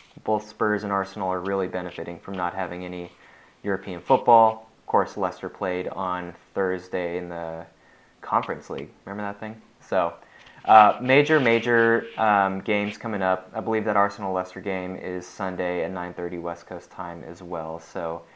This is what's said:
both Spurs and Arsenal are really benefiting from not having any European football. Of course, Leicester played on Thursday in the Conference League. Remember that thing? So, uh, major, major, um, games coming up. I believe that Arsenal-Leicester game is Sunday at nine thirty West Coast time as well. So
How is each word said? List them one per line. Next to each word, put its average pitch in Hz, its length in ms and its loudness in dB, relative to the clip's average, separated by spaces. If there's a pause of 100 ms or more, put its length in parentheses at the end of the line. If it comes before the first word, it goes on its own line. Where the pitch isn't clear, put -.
(240)
both 107 240 -2
Spurs 107 360 -2
and 101 100 -4
Arsenal 98 360 -2
are 92 100 -2
really 95 280 -2
benefiting 87 520 -8
from 98 160 -12
not 90 180 -4
having 90 320 -6
any 90 260 -10 (520)
European 95 360 -4
football. 113 680 4 (100)
Of - 60 -20
course, 98 320 0
Leicester 92 320 -4
played 90 400 -4
on 90 440 -6 (200)
Thursday 90 640 -2
in 87 120 -6
the 85 360 -8 (560)
Conference 104 480 -2
League. 76 200 -8 (160)
Remember 104 180 -8
that 101 160 -8
thing? 110 200 -12 (220)
So, 90 320 0 (520)
uh, 107 360 10
major, 143 380 4
major, 117 680 4 (120)
um, 98 440 4
games 104 360 -2
coming 107 240 -6
up. 92 320 0
I 110 80 -6
believe 110 240 0
that 104 100 0
Arsenal-Leicester 101 640 -2
game 92 360 -6
is 90 300 -8
Sunday 90 580 -4
at 85 80 -4
nine 90 220 -8
thirty 87 240 -6
West 85 300 -8
Coast 87 240 -14
time 85 320 -12
as 85 180 -16
well. 82 380 -8
So 82 440 -8 (120)